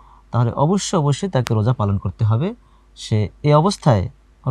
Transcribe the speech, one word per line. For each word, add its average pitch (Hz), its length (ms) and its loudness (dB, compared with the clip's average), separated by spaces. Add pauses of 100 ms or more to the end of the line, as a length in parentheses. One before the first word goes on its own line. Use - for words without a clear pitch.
(320)
তাহলে 117 200 0
অবশ্যই, 185 460 0
অবশ্যই 143 320 -2
তাকে 127 240 -2
রোজা 110 200 2
পালন 101 240 0
করতে - 280 -4
হবে। 113 220 0 (500)
সে - 200 -4 (260)
এই 147 100 4
অবস্থায় 151 500 2 (480)